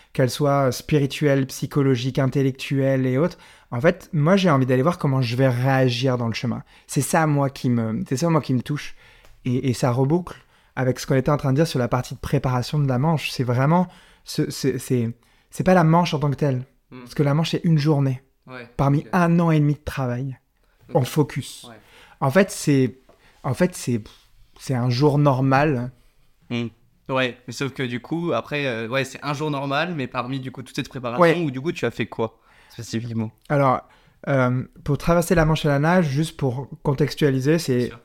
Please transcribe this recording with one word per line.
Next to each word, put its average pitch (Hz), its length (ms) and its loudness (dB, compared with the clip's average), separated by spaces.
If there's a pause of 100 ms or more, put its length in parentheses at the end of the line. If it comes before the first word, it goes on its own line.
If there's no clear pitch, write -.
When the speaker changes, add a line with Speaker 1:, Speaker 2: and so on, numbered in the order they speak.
(120)
Speaker 1:
qu'elles 131 180 2
soient 139 420 2
spirituelles, 139 720 0
psychologiques, 135 720 0
intellectuelles 135 880 0
et 127 120 0
autres, 175 200 -2 (320)
en 123 100 -6
fait, - 320 2
moi, 165 240 4
j'ai 185 140 4
envie 131 160 4
d'aller 127 160 2
voir 170 160 0
comment 131 240 0
je 120 140 -2
vais 131 120 4
réagir 127 720 2
dans 120 80 -2
le 113 80 -4
chemin. 110 300 -4 (240)
C'est 143 140 -2
ça, 160 260 2
moi, 139 220 2
qui 135 200 -2
me, 110 380 -2
c'est 135 80 -2
ça, 170 140 -2
moi, 151 100 4
qui 131 140 -2
me 120 80 0
touche. - 340 -8 (480)
Et, 131 260 -2
et 113 40 0
ça 127 180 0
reboucle 139 440 0 (380)
avec 127 240 -2
ce - 80 -12
qu'on 143 80 2
était 131 160 2
en 147 60 4
train 139 160 -2
de 131 40 2
dire 160 100 4
sur 147 120 -4
la 120 100 0
partie 127 260 -2
de 113 60 -16
préparation 127 600 -2
de 143 80 2
la 123 100 0
manche. 156 320 0
C'est - 140 -4
vraiment, 143 420 2 (380)
ce, 147 260 -4
c'est, - 280 -2
c'est, 120 340 -2 (380)
c'est - 140 -4
pas 185 100 6
la 175 100 6
manche 165 300 4
en 147 40 -2
tant 143 120 0
que 131 60 -2
telle. 131 280 -2 (260)
Speaker 2:
Hmm. 127 100 -20
Speaker 1:
Parce 123 140 -20
que 156 80 0
la 143 120 2
manche, 160 180 0
c'est - 100 -2
une 160 160 4
journée. 139 440 0 (260)
Speaker 2:
Ouais, 123 180 -18 (100)
Speaker 1:
Parmi 139 240 2
Speaker 2:
ok. - 120 -16
Speaker 1:
un 170 260 4
an 170 140 2
et 156 80 4
demi 147 140 2
de - 100 -12
travail 127 540 -6 (500)
Speaker 2:
Ok. 123 80 -2
Speaker 1:
en 127 80 4
focus. - 640 -4
Speaker 2:
Ouais. 113 80 -20 (440)
Speaker 1:
En 139 100 0
fait, 196 200 4
c'est... 131 480 0 (460)
En 135 80 -2
fait, 180 220 0
c'est... 117 280 -4 (560)
c'est - 160 -6
un 123 140 0
jour 135 300 2
normal. 135 720 2 (580)
Speaker 2:
Hmm. 117 200 -4 (420)
Ouais, 131 260 -2 (100)
mais 120 60 -12
sauf 131 200 -6
que 147 100 -8
du 123 180 -6
coup, 165 340 -4
après... 143 320 -4
Euh, 113 220 -6
ouais, 131 160 -2
c'est - 180 -14
un 147 120 -6
jour 151 160 -4
normal, 147 440 -4
mais 135 120 -6
parmi, 127 340 -6
du 131 120 -10
coup, 131 100 -16
toute - 140 -12
cette 143 120 -6
préparation, 123 340 -6
Speaker 1:
Ouais. 170 220 4
Speaker 2:
où, 143 60 -2
du 131 100 -8
coup, 160 120 -6
tu - 140 -6
as 120 40 0
fait 113 160 -6
quoi, - 320 -8 (320)
spécifiquement ? 113 600 -6 (180)
Speaker 1:
Alors, 139 320 2 (480)
euh, 127 340 0 (220)
pour 143 140 0
traverser 170 360 2
la 165 100 4
Manche 156 220 0
à - 40 2
la 139 80 2
nage, 165 280 2
juste 147 300 -2
pour 131 320 -4 (140)
contextualiser, 143 760 0
c'est 139 200 -2
Speaker 2:
Bien 123 100 0
sûr. 113 160 -14